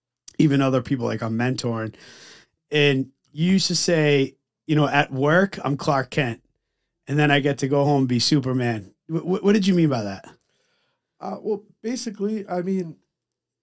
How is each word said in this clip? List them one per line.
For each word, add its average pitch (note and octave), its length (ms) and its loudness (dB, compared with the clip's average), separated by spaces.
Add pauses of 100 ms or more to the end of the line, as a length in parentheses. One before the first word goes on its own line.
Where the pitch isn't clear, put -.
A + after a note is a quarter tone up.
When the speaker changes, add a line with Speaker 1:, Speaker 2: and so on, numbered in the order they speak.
(380)
Speaker 1:
even C#3 220 4
other C3 220 2
people, B2 240 -2
like, A2 160 -2
I'm A2+ 160 -4
mentoring, A#2 560 -4 (760)
and C#3+ 400 2 (200)
you E3+ 220 0
used F#3+ 160 2
to F3 80 -2
say, D3 580 2 (320)
you D#3 80 0
know, D3 140 4
"At C#3+ 240 0
work, D#3 520 2
I'm C3+ 120 -2
Clark C3+ 340 -2
Kent, B2+ 320 -4 (640)
and C#3+ 100 -4
then D3 140 4
I C#3+ 80 4
get C#3 200 0
to C3+ 100 -2
go C#3 160 2
home C#3+ 160 2
and C3 80 0
be A#2+ 100 0
Superman." B2 720 -2 (160)
Wh-, D#3+ 120 -4
wh-, F#3 240 -4
what G3+ 80 4
did G3+ 140 2
you F#3+ 80 4
mean D#3+ 160 4
by A#2 120 -2
that? G2 220 -10 (960)
Speaker 2:
Uh, - 200 -10
well, G#3 220 -6 (200)
basically, G#3+ 640 -6
I F3+ 140 -4
mean, F3+ 340 -6 (680)